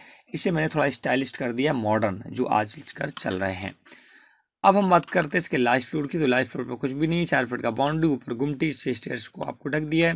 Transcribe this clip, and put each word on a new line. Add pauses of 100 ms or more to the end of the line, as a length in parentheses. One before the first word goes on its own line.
(340)
इसे
मैंने
थोड़ा
स्टाइलिश
कर
दिया,
मॉडर्न,
जो
आजकल
चल
रहे
हैं। (880)
अब
हम
बात
करते
हैं
इसके
लास्ट
फ्लोर
की।
तो
लास्ट
फ्लोर
पर
कुछ
भी
नहीं,
चार
फीट
का
बाउंड्री,
ऊपर
गुमटी
से
स्टेयर्स
को
आपको
ढक
दिया
है,